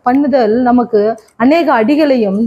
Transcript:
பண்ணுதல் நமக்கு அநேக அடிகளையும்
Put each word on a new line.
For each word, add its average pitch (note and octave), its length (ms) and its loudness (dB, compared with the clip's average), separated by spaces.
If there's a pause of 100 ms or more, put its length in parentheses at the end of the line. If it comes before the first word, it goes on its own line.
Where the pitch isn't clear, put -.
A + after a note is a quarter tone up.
பண்ணுதல் B3+ 560 0
நமக்கு A3+ 600 0 (160)
அநேக C4+ 480 0
அடிகளையும் A#3 640 0